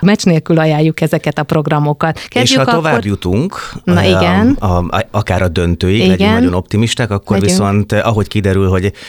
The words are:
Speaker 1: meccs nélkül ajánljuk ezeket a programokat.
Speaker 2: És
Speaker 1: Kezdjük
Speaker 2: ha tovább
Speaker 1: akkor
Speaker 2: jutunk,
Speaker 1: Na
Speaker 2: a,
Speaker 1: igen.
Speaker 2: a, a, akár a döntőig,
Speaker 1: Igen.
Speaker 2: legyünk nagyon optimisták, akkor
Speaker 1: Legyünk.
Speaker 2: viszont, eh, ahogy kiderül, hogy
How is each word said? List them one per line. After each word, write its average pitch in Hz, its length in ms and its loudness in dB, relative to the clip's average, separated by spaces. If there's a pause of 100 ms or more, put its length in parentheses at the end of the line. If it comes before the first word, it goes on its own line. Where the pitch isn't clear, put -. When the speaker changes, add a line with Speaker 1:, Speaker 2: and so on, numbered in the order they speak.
Speaker 1:
meccs 202 240 2
nélkül 165 340 2
ajánljuk 156 420 0
ezeket 156 380 -2
a 156 40 -2
programokat. 151 760 -2
Speaker 2:
És - 100 -16
Speaker 1:
Kezdjük 254 300 0
Speaker 2:
ha 135 120 2
tovább 160 220 0
Speaker 1:
akkor 120 140 -2
Speaker 2:
jutunk, 101 640 -4 (140)
Speaker 1:
Na 180 160 2
Speaker 2:
a, - 40 0
Speaker 1:
igen. 190 560 2
Speaker 2:
a, 92 160 0
a, 90 340 -2
akár 95 320 -2
a 90 60 0
döntőig, 87 480 0
Speaker 1:
Igen. 185 120 2
Speaker 2:
legyünk 190 240 2
nagyon 240 220 0
optimisták, 110 560 -2
akkor 101 280 -2
Speaker 1:
Legyünk. 98 200 2
Speaker 2:
viszont, 101 340 0
eh, 104 140 0
ahogy 107 220 0
kiderül, 98 400 0
hogy 95 240 0 (160)